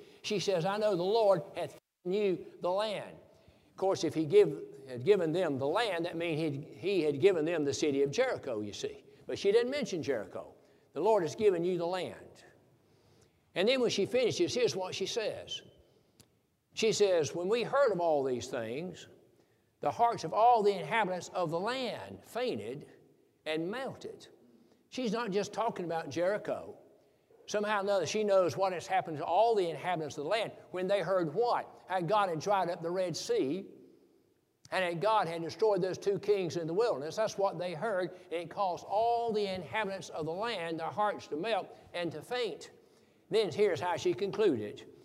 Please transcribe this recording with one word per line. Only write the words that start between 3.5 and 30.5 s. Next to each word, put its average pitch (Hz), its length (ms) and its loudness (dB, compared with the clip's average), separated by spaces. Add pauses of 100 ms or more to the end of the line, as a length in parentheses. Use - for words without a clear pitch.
Of - 60 -20
course, 190 260 2
if 156 100 0
he 160 120 0
give, 175 360 6 (260)
had 123 160 -8
given 175 280 6
them 160 260 2
the 135 100 0
land, 175 380 0
that 170 100 -6
means 165 240 -2
he'd, 147 240 -2 (140)
he 175 240 0
had 147 180 0
given 170 260 6
them 160 200 0
the 135 80 0
city 139 300 2
of 139 80 2
Jericho, 139 500 -2
you 104 120 -8
see. - 300 -10 (220)
But 127 140 -6
she 196 120 2
didn't 240 200 4
mention 208 320 -4
Jericho. 104 500 -4 (400)
"The 139 80 -4
Lord 208 200 4
has 147 140 -2
given 190 280 4
you 180 140 0
the 170 80 -2
land." 170 580 -8 (1120)
And 196 120 2
then 262 120 4
when 220 120 2
she 196 140 0
finishes, 202 480 2
here's 233 220 2
what 185 200 -6
she 196 100 -4
says. 160 560 -6 (1120)
She 220 180 2
says, 175 440 2
"When 175 120 -4
we 226 160 0
heard 254 280 2
of 175 100 0
all 151 220 2
these 127 240 -2
things, 135 600 -8 (760)
the 147 100 0
hearts 226 320 0
of 160 100 -6
all 226 300 6
the 202 100 4
inhabitants 180 560 -2
of 175 220 -2
the 165 80 -2
land 196 640 -6
fainted 147 640 -6 (580)
and 160 240 -2
melted." 240 580 -10 (600)
She's 247 220 -4
not 226 200 -2
just 196 220 -2
talking 190 320 -2
about 165 240 -4
Jericho. 156 640 -2 (720)
Somehow 208 320 0
or 196 40 0
another, 196 240 2
she 214 180 0
knows 190 340 4
what 185 160 0
has 165 120 -6
happened 175 320 -2
to 151 80 -6
all 214 300 4
the 180 140 2
inhabitants 160 480 -4
of 143 60 -6
the 151 60 -4
land 202 220 0 (200)